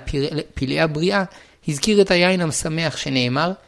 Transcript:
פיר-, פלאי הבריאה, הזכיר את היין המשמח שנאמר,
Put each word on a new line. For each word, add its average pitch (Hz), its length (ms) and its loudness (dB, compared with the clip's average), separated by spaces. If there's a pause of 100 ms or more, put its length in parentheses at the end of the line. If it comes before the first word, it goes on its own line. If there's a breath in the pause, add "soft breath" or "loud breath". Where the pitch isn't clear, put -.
פיר-, 147 340 -4 (140)
פלאי 139 260 -2
הבריאה, 165 440 0 (440 loud breath)
הזכיר 202 340 2
את 196 100 2
היין 180 300 4
המשמח 160 560 -2
שנאמר, 135 540 0 (160 soft breath)